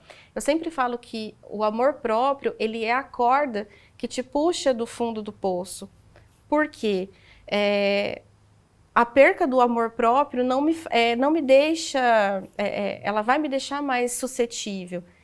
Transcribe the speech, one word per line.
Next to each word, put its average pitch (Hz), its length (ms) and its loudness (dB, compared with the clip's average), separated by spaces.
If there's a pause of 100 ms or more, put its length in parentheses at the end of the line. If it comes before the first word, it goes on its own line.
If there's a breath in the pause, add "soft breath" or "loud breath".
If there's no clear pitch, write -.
(340 loud breath)
eu 226 80 -8
sempre 320 280 -2
falo 247 280 -2
que 220 360 -10 (140)
o 208 160 -4
amor 233 300 0
próprio, 247 640 -2
ele 226 260 -4
é 226 80 0
a 262 100 0
corda 247 640 0 (300 loud breath)
que - 100 -8
te 247 160 -6
puxa 294 520 0
do 226 120 -6
fundo 226 360 -6
do 208 100 -12
poço. 190 560 -6 (580 soft breath)
Por 302 220 2
quê? 196 400 -2 (380 loud breath)
É, 202 720 0 (760)
a 233 120 4
perca 302 400 6
do 254 160 4
amor 233 300 0
próprio 247 520 0
não 254 160 0
me 302 120 2
f-, 320 180 -10
é, 233 260 2
não 269 140 2
me 320 100 2
deixa, 254 1040 4 (160)
é, 208 80 -2
é, - 360 -4
ela 214 200 -2
vai 254 160 2
me 302 100 -2
deixar 277 320 -6
mais 247 320 -2
suscetível. 196 880 -6 (220 soft breath)